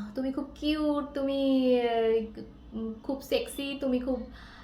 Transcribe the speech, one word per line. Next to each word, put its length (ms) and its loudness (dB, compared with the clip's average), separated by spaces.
"তুমি 180 -2
খুব 220 -4
কিউট, 500 2
তুমি, 260 0
আহ, 600 2
উম, 200 -6
খুব 200 -4
সেক্সি, 580 -2
তুমি 180 2
খুব, 200 0